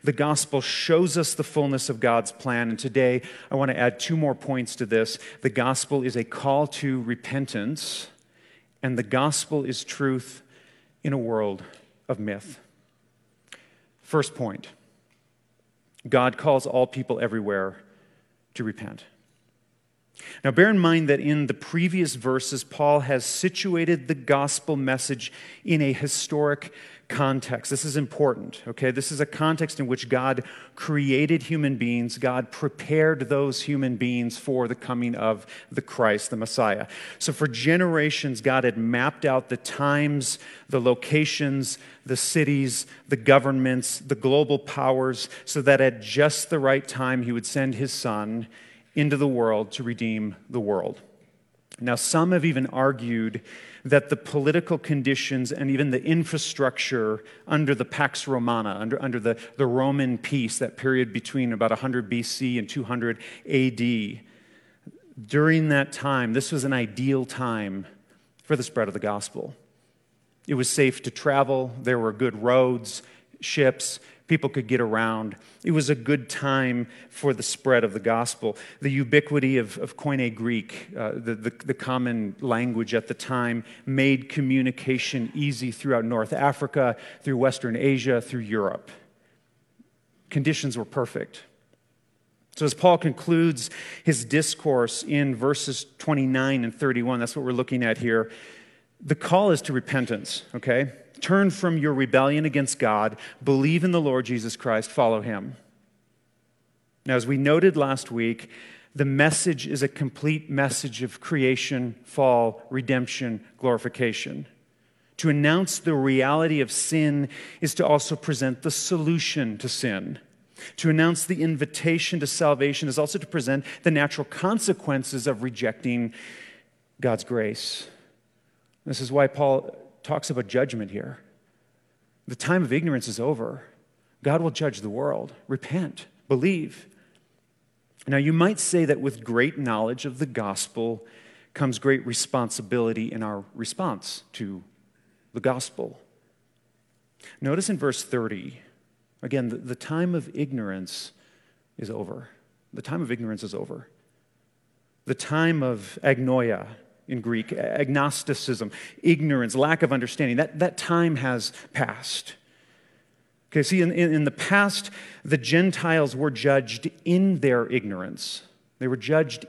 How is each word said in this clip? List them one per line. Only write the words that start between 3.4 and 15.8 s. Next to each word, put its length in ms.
I 40
want 160
to 80
add 200
two 200
more 160
points 420
to 100
this. 320
The 100
gospel 520
is 120
a 100
call 420
to 340
repentance, 1080
and 160
the 40
gospel 600
is 180
truth 600
in 120
a 40
world 440
of 140
myth. 380
First 320
point, 340